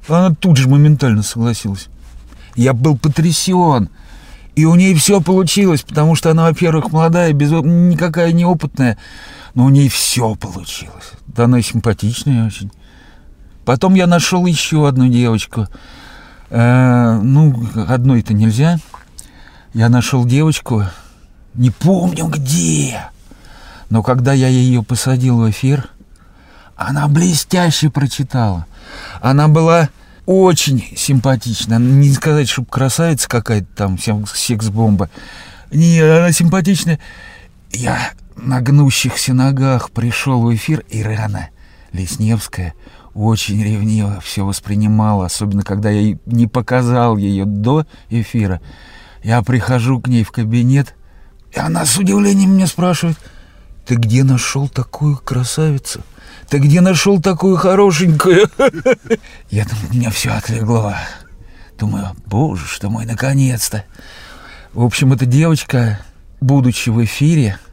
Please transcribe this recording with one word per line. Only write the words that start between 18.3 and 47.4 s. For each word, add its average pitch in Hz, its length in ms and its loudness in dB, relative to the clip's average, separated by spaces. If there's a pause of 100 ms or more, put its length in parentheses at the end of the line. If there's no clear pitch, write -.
нельзя. 117 440 2 (960)
Я 113 140 2
нашел 123 360 2
девочку, 127 600 0 (680)
не 123 160 0
помню 170 560 -2
где, 147 720 -2 (920)
но 110 120 0
когда 127 300 0
я 131 160 2
ее 127 340 2
посадил 127 560 -2
в 113 120 2
эфир, 135 380 -2 (880)
она 147 320 -4
блестяще 165 840 0
прочитала. 120 760 -4 (540)
Она 143 280 2
была 165 400 4 (380)
очень 180 580 2 (120)
симпатична. 120 840 -2
Не 135 340 4
сказать, 147 360 0
чтоб - 200 -6
красавица 135 600 -2
какая-то 107 380 -2 (100)
там, 95 220 -2
сем-, 107 280 -4
секс-бомба. 107 840 -2 (600)
Не, 165 300 2
она 160 320 4
симпатичная. 170 640 0 (720)
Я - 280 -6 (380)
на 127 240 -4
гнущихся 135 760 0
ногах 131 560 0
пришел 120 520 -2
в 117 120 0
эфир, 156 340 -4
и 110 140 -6
Рана 107 480 -6 (420)
Лесневская 95 840 -4 (400)
очень 107 480 -2
ревниво 104 580 -2
все - 240 -6
воспринимала, 104 840 0
особенно 101 360 -4
когда 104 280 -4
я 104 100 0
ей 104 260 0
не 117 200 2
показал 120 680 0
ее 98 280 -2